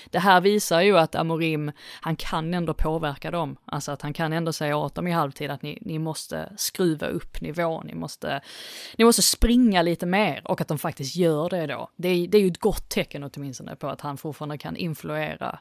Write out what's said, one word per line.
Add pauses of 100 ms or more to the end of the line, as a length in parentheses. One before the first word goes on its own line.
det
här
visar
ju
att
Amorim, (300)
han
kan
ändå
påverka
dem. (100)
Alltså
att
han
kan
ändå
säga
åt
dem
i
halvtid
att
ni,
ni
måste
skruva
upp
nivån,
ni
måste, (560)
ni
måste
springa
lite
mer
och
att
de
faktiskt
gör
det
då.
Det
är,
det
är
ju
ett
gott
tecken (120)
åtminstone
på
att
han
fortfarande
kan
influera